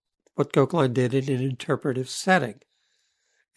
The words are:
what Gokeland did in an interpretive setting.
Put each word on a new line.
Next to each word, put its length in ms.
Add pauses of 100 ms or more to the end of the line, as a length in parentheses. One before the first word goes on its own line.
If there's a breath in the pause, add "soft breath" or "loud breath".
(360)
what 180
Gokeland 400
did 220
in 140
an 120
interpretive 680
setting. 540 (960)